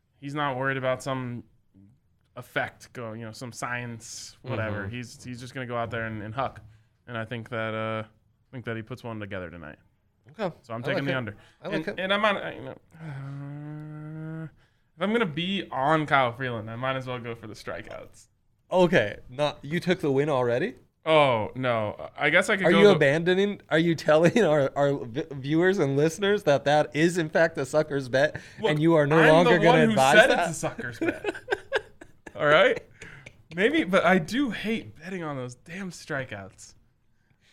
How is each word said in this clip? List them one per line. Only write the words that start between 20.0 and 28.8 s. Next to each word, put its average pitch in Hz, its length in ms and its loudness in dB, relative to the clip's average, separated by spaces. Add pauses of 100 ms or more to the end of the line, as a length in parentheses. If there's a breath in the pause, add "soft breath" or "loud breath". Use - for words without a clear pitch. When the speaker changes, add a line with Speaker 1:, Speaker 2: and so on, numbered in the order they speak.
Speaker 2:
win 143 180 0
already? 131 460 0 (300)
Speaker 1:
Oh, 143 480 4
no. 113 640 -2
I 147 120 0
guess 175 200 4
I 214 60 2
could 185 120 0
Speaker 2:
Are 170 40 6
Speaker 1:
go 190 80 6
Speaker 2:
you 202 80 10
Speaker 1:
the 196 80 8
Speaker 2:
abandoning, 170 760 2
are 151 80 2
you 170 160 4
telling 165 500 4
our, 151 320 4
our 143 180 2 (120)
vi-, 123 260 -8
viewers 156 480 2
and 139 180 2
listeners 196 460 0
that 139 200 2
that 147 320 2
is, 165 220 2
in 160 120 -2
fact, 165 280 2
a 139 80 -2
sucker's 143 420 -2
bet, 135 320 2 (220 loud breath)
Speaker 1:
Look, 214 100 0
Speaker 2:
and 151 100 0